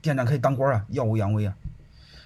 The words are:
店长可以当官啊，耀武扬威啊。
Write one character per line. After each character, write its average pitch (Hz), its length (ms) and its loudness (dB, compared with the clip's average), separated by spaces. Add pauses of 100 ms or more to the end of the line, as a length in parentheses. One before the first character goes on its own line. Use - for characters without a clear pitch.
店 151 120 0
长 131 80 0
可 120 120 2
以 - 20 -2
当 135 180 2
官 135 160 2
啊， 107 180 0
耀 139 140 -2
武 110 140 2
扬 104 160 2
威 104 140 0
啊。 95 80 -6 (720)